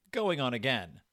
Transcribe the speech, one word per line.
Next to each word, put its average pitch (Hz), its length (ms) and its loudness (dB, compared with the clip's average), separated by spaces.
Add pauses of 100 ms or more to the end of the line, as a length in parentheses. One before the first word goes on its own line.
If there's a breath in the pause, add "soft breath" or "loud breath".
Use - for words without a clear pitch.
(120)
Going 190 280 2
on 127 140 0
again. 110 480 -2 (100)